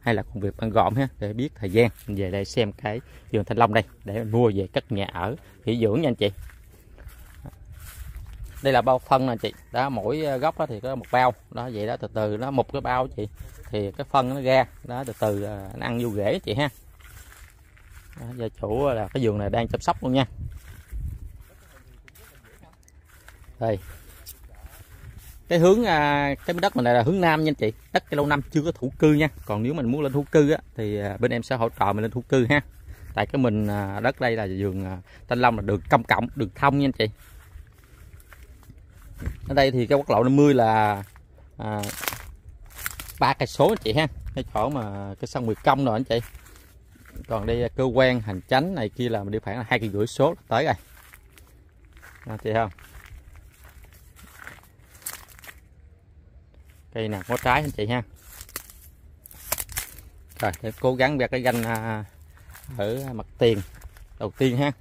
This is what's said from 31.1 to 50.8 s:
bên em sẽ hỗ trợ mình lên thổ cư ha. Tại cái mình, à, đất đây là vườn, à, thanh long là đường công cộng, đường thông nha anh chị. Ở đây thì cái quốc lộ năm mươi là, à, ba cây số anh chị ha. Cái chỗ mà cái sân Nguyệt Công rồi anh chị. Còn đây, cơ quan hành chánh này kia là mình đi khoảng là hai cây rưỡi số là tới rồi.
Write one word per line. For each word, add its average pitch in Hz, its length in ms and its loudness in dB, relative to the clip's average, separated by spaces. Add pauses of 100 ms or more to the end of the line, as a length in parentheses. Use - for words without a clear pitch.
bên 117 140 2
em 120 120 -2
sẽ 131 140 0
hỗ 117 120 2
trợ 101 240 0
mình 107 100 0
lên 113 80 -2
thổ 120 100 -4
cư 127 300 4
ha. 147 100 6 (540)
Tại 104 120 0
cái 147 120 -4
mình, 107 280 2
à, 101 340 -2
đất 123 200 0
đây 117 160 0
là 107 100 -4 (120)
vườn, 95 260 -2
à, 92 140 -8 (300)
thanh 123 120 0
long 120 160 4
là 104 60 -4
đường 101 180 0 (100)
công 123 140 4
cộng, 107 320 2
đường 113 180 -4
thông 139 240 2
nha 139 80 2
anh 131 60 0
chị. 113 140 0 (2500)
Ở 139 60 -2
đây 139 160 6
thì 123 160 0
cái 139 120 4
quốc 143 120 -2
lộ 110 120 6
năm 131 140 6
mươi 143 180 8
là, 110 480 4 (560)
à, 107 240 -4 (1400)
ba 135 140 4
cây 127 120 -2
số 143 220 2
anh 220 100 2
chị 110 140 -2
ha. 156 140 2 (280)
Cái 131 100 -6 (100)
chỗ 110 140 0
mà 101 520 -8
cái 120 60 -6
sân 123 180 -6
Nguyệt 110 200 -2
Công 139 200 4
rồi 113 120 2
anh 127 80 -2
chị. 117 160 0 (1080)
Còn 110 180 -4
đây, 117 300 0
cơ 131 80 0
quan 127 360 4
hành 104 280 -6
chánh 139 260 2
này 117 140 -4
kia 120 200 -4
là 107 160 -2
mình 101 80 -6
đi 107 60 -2
khoảng 104 200 -6
là 120 100 -6
hai 127 100 2
cây 110 100 -2
rưỡi 101 180 -2
số 139 240 2
là - 180 -10
tới 120 160 2
rồi. 135 100 0 (1500)